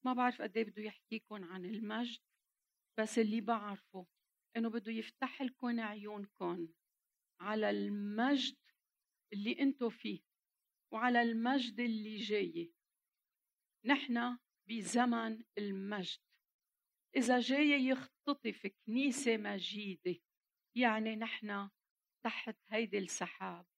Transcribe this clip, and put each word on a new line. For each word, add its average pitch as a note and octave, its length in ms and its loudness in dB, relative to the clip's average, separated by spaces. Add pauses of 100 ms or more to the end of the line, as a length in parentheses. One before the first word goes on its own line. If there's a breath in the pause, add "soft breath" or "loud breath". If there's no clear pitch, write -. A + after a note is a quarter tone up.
ما B3+ 80 2
بعرف B3 280 2
قد G#3 160 -2
إيه A3+ 60 2
بده G#3 180 -8
يحكيكن G#3+ 640 -10
عن F3+ 220 -10
المجد، A3+ 560 -4 (800)
بس A3 200 2
اللي A3 220 4
بعرفه G3+ 680 -4 (500)
إنه A3+ 120 0
بده A3 220 -4
يفتح A3+ 500 -6
لكن B3 380 -2
عيونكن G3+ 960 -6 (680)
على G#3+ 280 0
المجد G#3 880 0 (760)
اللي G3+ 260 -2
انتو C4 300 2
فيه G#3 320 -6 (720)
وعلى A#3+ 280 6
المجد A#3 580 2
اللي A3 380 -2
جاي. F#3+ 560 -2 (1120)
نحن B3 520 2 (320)
بزمن A3+ 760 0 (140)
المجد. G3 640 -4 (960)
إذا B3 240 6
جاي C#4 460 4
يختطف C4 840 -2
كنيسة A#3 680 0
مجيدة، G3 840 -4 (560)
يعني A3 380 4
نحن G#3 540 -4 (560)
تحت - 320 -4 (120)
هيدي G#3+ 280 0
السحاب. F3+ 680 -4 (120)